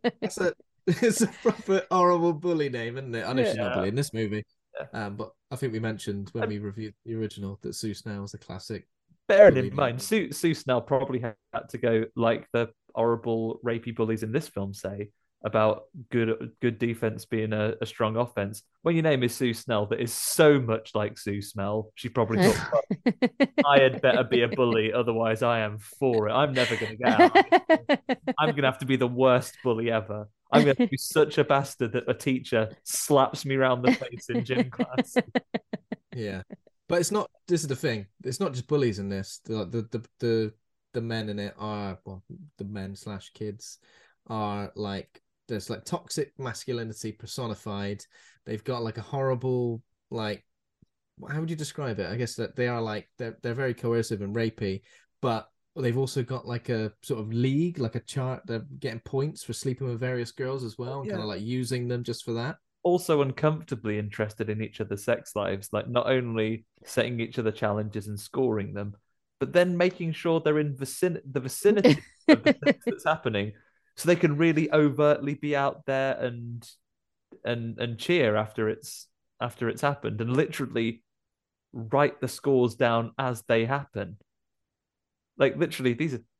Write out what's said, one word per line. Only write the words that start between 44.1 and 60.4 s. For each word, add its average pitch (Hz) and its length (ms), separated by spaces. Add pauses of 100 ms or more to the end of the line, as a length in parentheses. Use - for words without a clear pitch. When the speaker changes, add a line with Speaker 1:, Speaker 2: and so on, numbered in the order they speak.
Speaker 1:
are, 104 480
like, 101 440 (280)
there's, 107 220
like, 110 140
toxic - 540
masculinity 117 720
personified. 104 920 (400)
They've 107 180
got, 123 200
like, 113 160
a 110 40
horrible, 127 800 (280)
like, 107 340 (840)
how 147 120
would 165 100
you 170 60
describe 139 440
it? 90 100
I 113 60
guess 120 200
that 113 180
they 123 140
are, 120 140
like, 107 260 (100)
they're, 113 240
they're 117 120
very 127 200
coercive 117 460
and 101 160
rapey, 110 460 (400)
but 113 260 (280)
they've 123 220
also 135 240
got, 127 240
like, 120 220
a 110 240 (100)
sort 123 180
of 110 120
league, 139 460
like 120 160
a 120 60
chart. 127 460
They're 117 200 (120)
getting 117 220
points 143 420
for 117 120
sleeping 131 340
with 120 120
various 123 320
girls 131 320